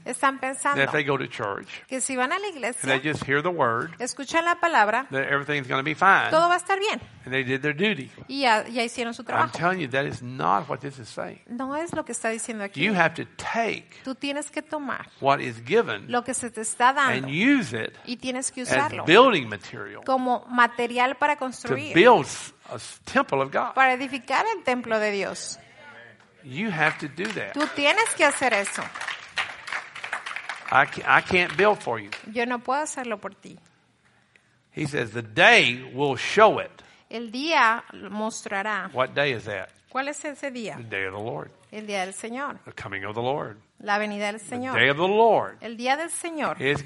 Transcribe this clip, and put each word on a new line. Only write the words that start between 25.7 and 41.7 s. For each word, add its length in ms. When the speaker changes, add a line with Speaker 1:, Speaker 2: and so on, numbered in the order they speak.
Speaker 2:
You 260
have 300
to 80
do 280
that. 180
Speaker 1:
Tú 120
tienes 400
que 80
hacer 300
eso. 280
Speaker 2:
I 160
ca-, 320
I 40
can't 340
build 240
for 180
you. 120
Speaker 1:
Yo 140
no 120
puedo 240
hacerlo 380
por 140
ti. 240
Speaker 2:
He 140
says, 260
"The 100
day 720
will 220
show 420
it." 240
Speaker 1:
El 220
día 540
mostrará. 840
Speaker 2:
What 220
day 180
is 120
that? 240
Speaker 1:
¿Cuál 200
es 160
ese 260
día? 260
Speaker 2:
The 80
day 220
of 80
the 80
Lord. 280